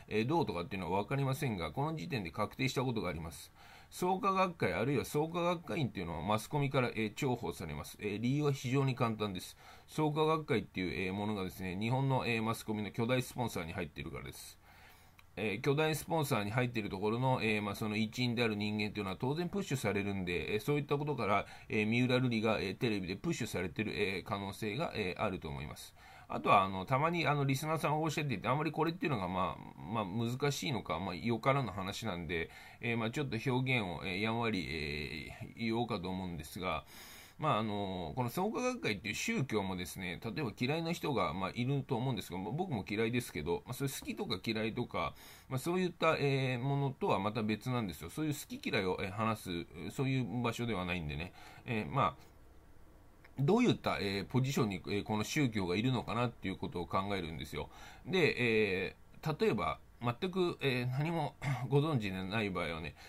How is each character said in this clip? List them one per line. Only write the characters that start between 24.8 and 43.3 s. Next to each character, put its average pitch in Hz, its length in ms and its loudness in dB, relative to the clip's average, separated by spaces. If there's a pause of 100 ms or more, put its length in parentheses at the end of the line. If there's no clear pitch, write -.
え 92 200 0
ー、 - 60 -2
あ 104 80 2
る 92 80 -2
と 80 120 -6
思 69 120 -4
い 73 60 -6
ま - 100 -10
す。 - 160 -16 (360)
あ - 100 -2
と - 100 2
は、 104 140 8
あ 95 60 0
の、 95 160 -2
た 131 120 2
ま 156 140 4
に、 165 160 2
あ 143 80 4
の、 143 100 4
リ 135 100 4
ス 151 120 -2
ナ 160 80 2
ー 156 40 0
さ 160 100 2
ん - 20 4
が 151 60 4
お 160 100 2
っ - 20 2
し 151 100 -2
ゃ 156 40 0
っ 147 40 -2
て 131 60 0
い 92 80 -2
て、 95 60 -2
あ 127 80 4
ま 160 80 2
り 165 80 0
こ 156 140 2
れ 165 60 0
っ 165 40 -2
て 185 100 -4
い 175 40 2
う - 20 2
の 120 80 2
が、 92 80 0
ま 90 280 0
あ、 - 240 -14
ま 95 220 -2
あ、 104 40 0
難 117 460 0
し 180 160 -2
い 165 40 0
の 104 100 0
か、 80 160 -2
ま 92 140 -2
あ、 90 40 -2
よ 110 220 0
か 135 160 4
ら 139 80 2
ぬ 113 80 -2
話 95 380 -4
な 95 80 -2
ん 87 120 -6
で、 82 220 -2 (320)
え 117 140 0
ー、 - 20 0
ま 113 100 0
あ、 117 40 -4
ち 151 100 -2
ょ 143 40 0
っ - 20 -4
と 113 100 -2 (140)
表 127 280 2
現 101 80 0
を、 85 160 -4
え 90 120 -2
ー、 98 60 0
や 110 100 2
ん 113 80 0
わ 117 100 2
り、 95 180 0
え 73 880 -6
ー、 117 80 -2
言 110 120 2
お 120 60 2
う 113 40 -6
か 104 120 -2
と 87 100 -4
思 92 160 -4
う - 40 -4
ん 85 80 -6
で 73 60 -6
す - 160 -10
が、 87 260 -2 (520)
ま 151 120 0
あ、 113 100 4
あ 110 40 0
の、 95 520 -2
こ 123 80 2
の 120 60 0
創 185 220 0
価 247 100 -2
学 247 180 0
会 110 140 0
っ 98 60 -6
て 101 100 -6
い - 20 0
う - 40 -2
宗 226 280 0
教 110 180 2
も 95 140 -2
で 90 100 -4
す - 140 -10
ね、 90 240 -4
例 113 180 -4
え - 20 0
ば 107 140 -2
嫌 127 200 2
い 170 40 0
な 165 120 -2
人 160 200 -2
が、 87 220 2
ま 92 120 -2
あ、 85 60 -4
い 120 120 0
る 139 180 2
と 131 140 0
思 127 120 0
う 131 40 2
ん - 20 -2
で 92 80 -4
す - 80 -12
が、 90 80 -4
ま 95 100 -4
あ、 - 20 -4
僕 175 200 -2
も 101 160 0
嫌 107 180 2
い 113 60 2
で 120 100 2
す - 100 -6